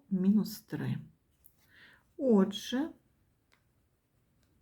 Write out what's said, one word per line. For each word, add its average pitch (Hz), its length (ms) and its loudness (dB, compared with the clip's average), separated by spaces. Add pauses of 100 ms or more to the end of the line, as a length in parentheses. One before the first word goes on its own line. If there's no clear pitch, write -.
мінус 196 520 0
три. 135 360 -6 (1200)
Отже, 240 720 2 (1700)